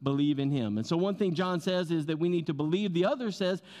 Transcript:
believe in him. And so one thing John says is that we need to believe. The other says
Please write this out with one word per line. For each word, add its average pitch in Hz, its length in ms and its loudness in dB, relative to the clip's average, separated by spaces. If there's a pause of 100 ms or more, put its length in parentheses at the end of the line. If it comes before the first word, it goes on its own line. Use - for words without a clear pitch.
believe 139 380 2
in 139 120 0
him. 110 260 0
And 113 80 -2
so 170 120 0
one 190 180 0
thing 190 180 0
John 175 280 -2
says 180 300 0
is 156 160 0
that 156 120 -2
we 170 80 2
need 170 200 0
to 165 60 0
believe. 170 400 0
The 170 120 4
other 247 260 0
says 185 300 0 (180)